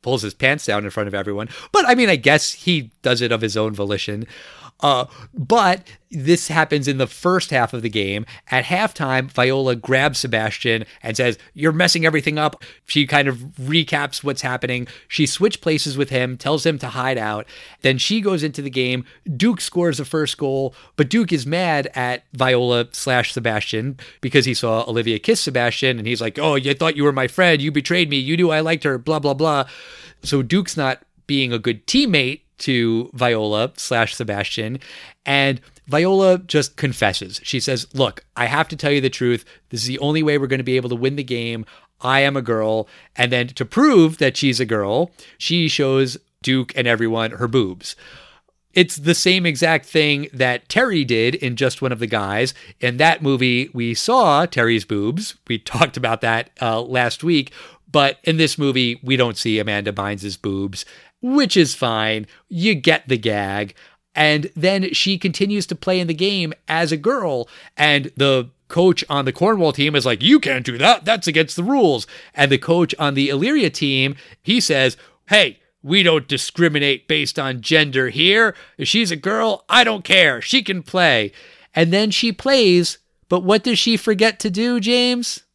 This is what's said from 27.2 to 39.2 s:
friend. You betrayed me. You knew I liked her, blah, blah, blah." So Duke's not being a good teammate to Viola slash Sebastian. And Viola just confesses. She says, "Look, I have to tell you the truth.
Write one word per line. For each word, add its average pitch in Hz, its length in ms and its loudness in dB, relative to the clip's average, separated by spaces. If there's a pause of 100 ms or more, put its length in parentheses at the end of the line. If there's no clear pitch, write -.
friend. 170 320 2
You 147 100 -2
betrayed 156 380 -2
me. 143 80 -4
You 135 200 -2
knew 175 140 2
I 156 100 0
liked 160 240 -2
her, 135 120 0
blah, 151 220 -2
blah, 143 160 0
blah." 147 300 0 (580)
So 139 200 0
Duke's 170 340 -2
not 135 260 -4 (240)
being 135 260 0
a 120 60 -2
good 110 280 -4
teammate 156 540 2 (180)
to 117 560 0
Viola 113 600 0
slash 117 380 -2
Sebastian. 110 640 -6 (460)
And 139 380 0 (260)
Viola 185 480 4
just 170 400 -2
confesses. 104 640 -2
She - 160 -4
says, 123 360 -4
"Look, 131 320 -2 (100)
I 120 100 -2
have 147 220 0
to 156 80 -10
tell 143 160 -2
you 143 80 2
the 131 80 0
truth. 120 380 -2 (240)